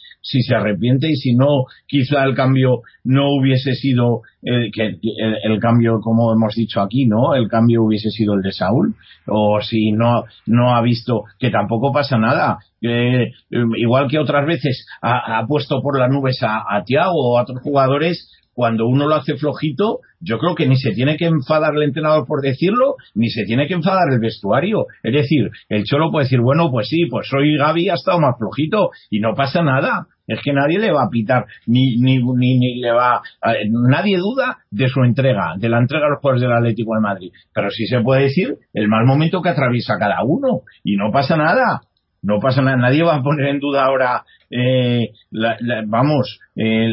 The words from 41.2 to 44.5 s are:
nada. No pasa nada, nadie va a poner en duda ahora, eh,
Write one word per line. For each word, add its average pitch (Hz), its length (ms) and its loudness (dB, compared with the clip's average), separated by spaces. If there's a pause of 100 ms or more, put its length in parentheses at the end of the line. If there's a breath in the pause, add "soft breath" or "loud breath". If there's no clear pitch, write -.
nada. 180 440 0 (420)
No 104 180 0
pasa 135 220 2
nada, 135 120 2
nadie 127 280 2
va 165 140 2
a 131 40 -2
poner 143 280 -2
en 143 100 -2
duda 139 260 0
ahora, 127 400 0 (240 soft breath)
eh, 123 640 0 (180 soft breath)